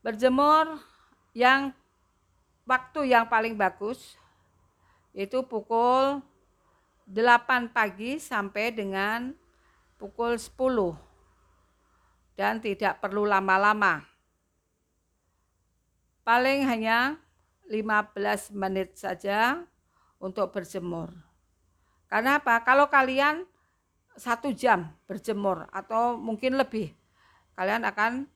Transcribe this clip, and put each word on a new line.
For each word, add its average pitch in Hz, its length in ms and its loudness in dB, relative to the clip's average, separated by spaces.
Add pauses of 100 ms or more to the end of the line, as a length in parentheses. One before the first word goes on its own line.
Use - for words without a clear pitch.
Berjemur 285 800 2 (480)
yang 262 400 2 (960)
waktu 254 480 0
yang 233 160 2
paling 226 240 0
bagus 208 640 -4 (960)
itu 202 320 -6
pukul 247 720 0 (880)
delapan 240 640 2
pagi 220 480 -4
sampai 214 560 -4
dengan 208 560 -4 (640)
pukul 233 400 -6
sepuluh. 226 640 -2 (1400)
Dan 208 240 -2
tidak 208 400 -4
perlu 202 240 -4
lama-lama. 196 800 2 (2250)
Paling 262 400 4
hanya 233 480 0 (560)
lima 214 400 0
belas 202 400 -4
menit 190 480 -4
saja 208 640 -2 (560)
untuk 185 380 -4
berjemur. 175 560 -8 (960)
Karena 254 320 2
apa? 240 240 2
Kalau 277 240 6
kalian 277 560 2 (720)
satu 240 400 -4
jam 190 320 2 (160)
berjemur 202 640 -4
atau 226 480 -2
mungkin 226 400 -4
lebih, 220 400 -4 (560)
kalian 202 320 -2
akan 226 400 -2 (120)